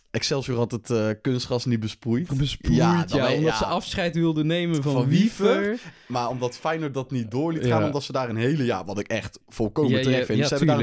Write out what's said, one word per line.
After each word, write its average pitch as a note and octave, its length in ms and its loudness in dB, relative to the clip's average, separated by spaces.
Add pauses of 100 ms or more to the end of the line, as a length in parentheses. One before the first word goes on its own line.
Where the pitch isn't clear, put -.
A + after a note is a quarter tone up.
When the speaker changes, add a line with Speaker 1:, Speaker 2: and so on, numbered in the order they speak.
(120)
Speaker 1:
Excelsior C3 460 -2
had A#2 140 0
het, A#2 180 -6
eh, A2 200 2 (120)
kunstgras B2 440 -2
niet A#2 140 2
besproeid. A#2 580 -2
Speaker 2:
Besproeid, D3 400 2
Speaker 1:
Ja, E3+ 280 4
dan D3+ 120 -2
Speaker 2:
ja, C3+ 60 2
Speaker 1:
ben C3 100 2
je, - 40 2
Speaker 2:
omdat D#3 180 2
ze - 80 -2
Speaker 1:
ja. - 60 -2
Speaker 2:
afscheid F3 460 -2
wilden D#3+ 320 2
nemen E3+ 360 0
van C#3+ 100 0
Speaker 1:
Van C3+ 140 2
Speaker 2:
Wiever. G3 540 4
Speaker 1:
Wiever. G#3 300 -6 (160)
Maar B2 220 -2
omdat B2 280 -4
Feyenoord D#3+ 360 -4
dat C3 180 -6
niet A#2 200 -4
door D3+ 220 0
liet D#3 120 -2
Speaker 2:
Ja. A#2+ 120 4
Speaker 1:
gaan, - 80 2
omdat C#3+ 180 -2
ze - 80 -10
daar B2+ 180 -2
een A2 60 -4
hele, C3 300 0
ja, F#2+ 200 -2
wat G2 140 -6
ik G2+ 80 -6
echt - 400 -6
volkomen B2 440 0
Speaker 2:
Ja, C3 100 2
Speaker 1:
terecht C3 180 2
Speaker 2:
ja, B2+ 60 0
Speaker 1:
vind. G#2+ 140 0
Speaker 2:
ja, C#3 80 2
Speaker 1:
Ze - 80 -2
hebben D3 200 2
daar - 80 2